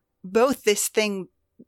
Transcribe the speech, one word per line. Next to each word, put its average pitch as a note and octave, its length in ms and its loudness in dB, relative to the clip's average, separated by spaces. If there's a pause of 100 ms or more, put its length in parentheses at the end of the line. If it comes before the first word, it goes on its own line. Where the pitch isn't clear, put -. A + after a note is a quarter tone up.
(240)
both A3+ 400 0
this G#3 240 2
thing, G3+ 400 -2 (400)